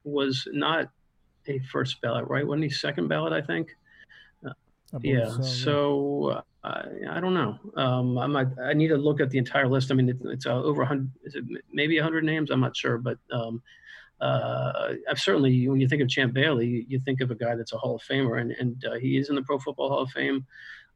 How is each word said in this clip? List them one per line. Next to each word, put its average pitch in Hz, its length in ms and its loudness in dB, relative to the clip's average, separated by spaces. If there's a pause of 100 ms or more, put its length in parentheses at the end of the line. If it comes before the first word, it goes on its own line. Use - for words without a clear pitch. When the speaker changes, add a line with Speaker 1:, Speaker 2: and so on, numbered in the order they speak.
Speaker 1:
was 139 480 -2
not 147 360 0 (580)
a 139 120 -4 (120)
first 135 280 -2
ballot, 120 300 -2
right? 135 180 0
Wasn't 143 160 0
he 147 60 0
second 147 400 -2
ballot, 156 240 0
I 160 80 0
think? 165 340 -4 (720)
Uh, - 60 -10 (400)
Speaker 2:
I 151 40 -8
believe 131 200 2
Speaker 1:
yeah. 113 120 2
Speaker 2:
so, 117 120 -6
yeah. - 20 -2
Speaker 1:
So, 143 840 0
uh, 55 140 -2 (220)
I, - 540 -8
I - 20 -2
don't 185 140 2
know. 123 260 0 (160)
Um, 127 420 2
I 127 100 0
might, 139 200 2 (160)
I 135 100 0
need 156 160 6
to 156 80 4
look 147 220 2
at 139 100 2
the 135 100 2
entire 131 280 2
list. 131 240 2
I - 20 6
mean, 131 140 6
it, 127 160 0
it's, - 220 -6
uh, 123 100 2
over 143 280 2
a - 20 4
hundred, 135 260 0 (140)
is 151 100 -12
it 139 140 -6
m-, - 80 -8 (160)
maybe 151 240 2
a 151 60 2
hundred 160 200 0
names? 156 260 0
I'm 135 120 2
not 127 160 0
sure, 123 200 0
but, 120 200 -4 (120)
um, 117 320 -4 (580)
uh, - 760 -2 (120)
I've 147 120 -2
certainly, 135 500 4
when 135 100 4
you 131 80 4
think 147 140 4
of 127 80 2
Champ 131 240 0
Bailey, 135 320 2
you, 120 220 -2
you 131 120 -2
think 131 220 -2
of 127 80 0
a 120 60 -4
guy 117 180 -2
that's 117 200 -6
a 113 40 -6
Hall 123 160 -4
of 117 80 -6
Famer, 127 400 0
and, 120 120 -4
and, 123 300 -4
uh, 117 120 -4
he 131 240 0
is 143 100 -2
in 147 60 0
the 131 80 -2
Pro 139 160 -2
Football 139 300 -4
Hall 139 120 0
of 131 80 -4
Fame. 139 340 -2 (520)